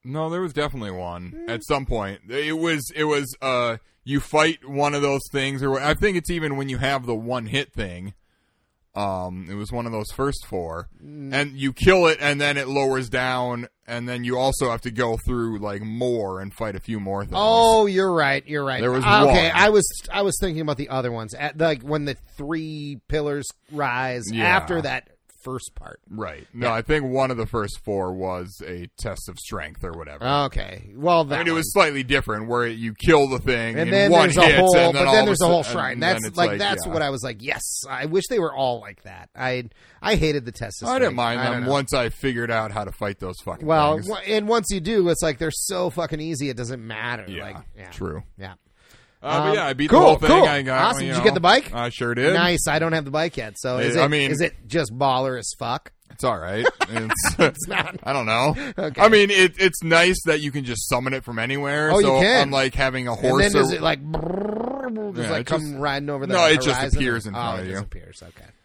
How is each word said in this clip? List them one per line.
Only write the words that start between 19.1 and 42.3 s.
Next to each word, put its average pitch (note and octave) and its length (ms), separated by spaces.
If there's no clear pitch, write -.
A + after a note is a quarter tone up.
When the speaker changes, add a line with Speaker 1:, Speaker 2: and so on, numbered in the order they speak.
Speaker 2:
okay, E3 200
Speaker 1:
one. D#3+ 60
Speaker 2:
I G3 140
was, G#3 180
I G3 120
was F#3+ 180
thinking E3 200
about D3+ 140
the C#3 140
other B2+ 220
ones. A2+ 220
At, C#3+ 240
like, D#3 260
when D3 200
the C#3+ 140
three D3+ 720
pillars D3 380
rise B2+ 580
Speaker 1:
Yeah. A2+ 160
Speaker 2:
after F3+ 360
that B2+ 260
first C3 300
part. - 340
Speaker 1:
Right. E2 460
No, A#2+ 140
Speaker 2:
Yeah. A#2 80
Speaker 1:
I A2+ 80
think D3+ 200
one C3 280
of B2 60
the A2+ 100
first G#2 360
four F#2+ 300
was F#2 500
a F2+ 220
test - 280
of F2 120
strength E2 440
or F#2 100
whatever. D2 300
Speaker 2:
Okay. A#2+ 720
Well, E3 280
that C#3+ 100
Speaker 1:
I C#3+ 60
mean, E3+ 80
it - 60
Speaker 2:
one. D#3+ 40
Speaker 1:
was D#3+ 160
slightly D3 300
different A#2 440
where A#2+ 200
you A2+ 260
kill D3 340
the C3 120
thing A#2 360
Speaker 2:
And E3 140
Speaker 1:
in - 0
Speaker 2:
then G3 220
Speaker 1:
one E3+ 160
Speaker 2:
there's C#3+ 100
a F3 80
Speaker 1:
hit, D#3 140
Speaker 2:
whole, F#3 180
Speaker 1:
and E3+ 80
then E3+ 80
Speaker 2:
but E3+ 60
then F3+ 80
Speaker 1:
all A3 80
of G#3+ 80
a - 20
Speaker 2:
there's F#3+ 160
a F3 60
whole E3+ 160
Speaker 1:
sudden, A#2+ 160
Speaker 2:
shrine. C3 140
Speaker 1:
and A#2+ 100
then F3+ 100
Speaker 2:
That's A2 140
Speaker 1:
it's E3 100
Speaker 2:
like, F3 140
Speaker 1:
like, G2+ 80
Speaker 2:
that's G3 260
Speaker 1:
yeah. F3 80
Speaker 2:
what D#3+ 80
I C#3+ 80
was C3 140
like, A#2+ 180
"Yes, C3 220
I C3 160
wish F3 240
they B3 80
were D#3+ 180
all B2 260
like G#2 200
that." F#2 340
I, B2+ 280
I G#3+ 140
hated D3+ 320
the A#2 60
test - 320
of A#3 60
Speaker 1:
I C4 100
didn't G3+ 140
Speaker 2:
strength. - 20
Speaker 1:
mind A#2+ 240
Speaker 2:
I B2 60
don't A#2+ 80
Speaker 1:
them A#2+ 100
Speaker 2:
know. B2+ 80
Speaker 1:
once C#3 240
I A#2+ 140
figured A#2 420